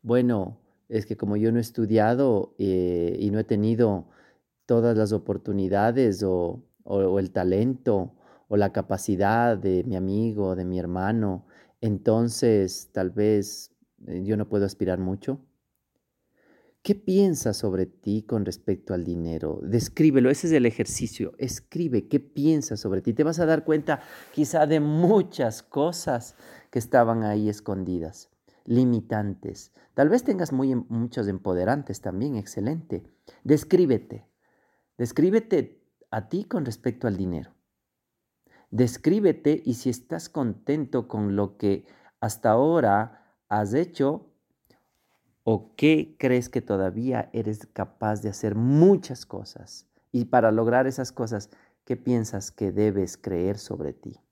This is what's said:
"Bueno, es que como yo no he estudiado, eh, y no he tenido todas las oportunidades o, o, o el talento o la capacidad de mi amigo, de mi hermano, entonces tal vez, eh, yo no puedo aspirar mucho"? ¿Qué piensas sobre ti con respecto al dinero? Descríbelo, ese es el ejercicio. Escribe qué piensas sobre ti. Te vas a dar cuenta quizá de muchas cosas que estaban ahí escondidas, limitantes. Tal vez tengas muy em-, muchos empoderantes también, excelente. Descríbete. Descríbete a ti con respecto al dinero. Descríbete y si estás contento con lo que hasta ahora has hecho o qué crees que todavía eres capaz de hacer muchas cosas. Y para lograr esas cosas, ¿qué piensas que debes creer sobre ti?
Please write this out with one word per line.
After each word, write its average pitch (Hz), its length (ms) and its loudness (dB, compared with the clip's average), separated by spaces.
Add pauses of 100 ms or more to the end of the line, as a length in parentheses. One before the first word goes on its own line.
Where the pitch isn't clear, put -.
"Bueno, 117 600 0 (260)
es 113 180 -4
que 107 120 -8
como 104 180 -2
yo 110 160 2
no 117 60 2
he 120 40 2
estudiado, 113 960 2
eh, 90 600 0
y 101 120 -2
no 107 80 -2
he 107 40 -2
tenido 107 640 0 (580)
todas 117 320 2
las 107 140 2
oportunidades 101 1120 0
o, 90 400 -2 (200)
o, 98 120 -6
o 98 240 2
el 95 120 -4
talento 98 840 0 (320)
o 107 80 -4
la 101 160 2
capacidad 104 840 0
de 92 260 0
mi 117 140 -4
amigo, 101 580 -2
de 92 80 -6
mi 90 160 -4
hermano, 92 680 -2 (360)
entonces 110 1120 0
tal 92 180 -2
vez, 104 640 -2 (320)
eh, 90 160 -8
yo 104 140 -2
no 104 100 -4
puedo 101 180 0
aspirar 92 340 -4
mucho"? 98 420 -6 (1400)
¿Qué 202 120 2
piensas 185 600 2
sobre 92 300 0
ti 104 380 -4
con 107 200 -2
respecto 92 500 -4
al 87 120 -4
dinero? 82 580 -4
Descríbelo, 127 680 4
ese 143 180 0
es 160 60 2
el 131 120 4
ejercicio. 113 720 -4
Escribe 131 720 -4
qué 139 100 2
piensas 143 640 -2
sobre 95 200 -2
ti. 117 120 -2
Te 151 100 2
vas 160 160 0
a 170 60 2
dar 156 180 2
cuenta 151 380 0 (320)
quizá 151 340 2
de 151 140 2
muchas 156 840 2
cosas 147 720 -4 (360)
que 123 80 -2
estaban 113 440 4
ahí 104 240 0
escondidas, 92 840 -6 (340)
limitantes. 113 1040 -2 (220)
Tal 143 160 4
vez 240 160 2
tengas 185 260 -2
muy 131 220 0
em-, 120 160 -2
muchos 117 400 -4
empoderantes 95 720 -2
también, 110 340 -6
excelente. 113 680 -6 (440)
Descríbete. 143 840 2 (680)
Descríbete 180 920 0 (240)
a 107 160 -6
ti 196 160 -6
con 175 220 -4
respecto 117 420 -6
al 101 80 0
dinero. 90 400 -6 (1160)
Descríbete 151 920 0
y 123 120 -2
si 127 140 -4
estás - 380 -8
contento 127 800 -4
con 104 300 -4
lo 101 180 -2
que 98 300 -2 (340)
hasta 113 300 -2
ahora 120 880 2 (100)
has 104 260 -2
hecho 156 600 -2 (1080)
o - 320 -2
qué 156 420 2
crees 123 320 0
que 120 120 -4
todavía 107 720 -4
eres 107 340 -6
capaz 107 540 -4
de 107 80 -6
hacer 104 260 -4
muchas 143 680 4
cosas. - 640 -18 (240)
Y 120 140 -2
para 113 260 6
lograr 117 360 2
esas 131 240 -6
cosas, 113 380 -6 (360)
¿qué 123 120 -4
piensas 113 540 -2
que 98 200 -4
debes 98 460 0
creer 95 400 -4
sobre - 360 -10
ti? - 260 -18 (120)